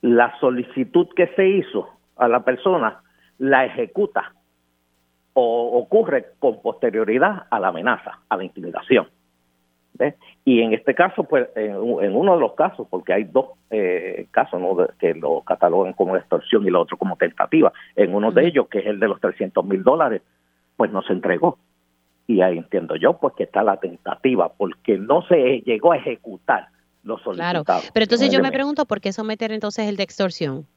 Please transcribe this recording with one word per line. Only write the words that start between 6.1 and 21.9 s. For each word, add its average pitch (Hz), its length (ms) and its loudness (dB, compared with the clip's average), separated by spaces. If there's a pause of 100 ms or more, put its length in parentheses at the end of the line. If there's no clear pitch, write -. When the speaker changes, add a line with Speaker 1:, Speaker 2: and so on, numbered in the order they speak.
Speaker 1:
con 220 220 0
posterioridad 117 880 0
a 113 100 0
la 95 100 2
amenaza, 95 500 -4 (100)
a 104 80 -2
la 92 60 -8
intimidación. 92 640 -2 (880)
¿Ves? 143 200 -2 (280)
Y 120 180 6
en 113 120 2
este - 220 0
caso, 185 280 0
pues, 131 320 0
en, 107 200 -4
en 101 400 -2
uno 180 180 4
de 170 80 4
los 113 120 0
casos, 160 360 -2
porque 90 240 -4
hay 101 120 0
dos, 127 260 0 (180)
eh, 92 640 -4
casos, - 280 -2
¿no? 90 160 -2
de, 90 120 2 (120)
que 82 140 0
lo 80 280 -2
catalogan 90 520 0
como 92 240 -2
extorsión 101 480 0
y 92 60 0
lo 90 100 2
otro 85 160 -4
como - 180 -4
tentativa, - 560 2 (240)
en 95 180 2
uno 107 180 0
de 113 100 4
Speaker 2:
Ujú. 160 60 4
Speaker 1:
ellos, 143 220 0
que 107 100 -2
es 95 80 -4
el 104 120 -4
de 110 80 2
los 98 140 -2
trescientos 95 420 -2
mil 95 200 -2
dólares, 127 380 2 (540)
pues 104 160 -2
no 95 120 -4
se - 100 -4
entregó. 90 460 -2 (680)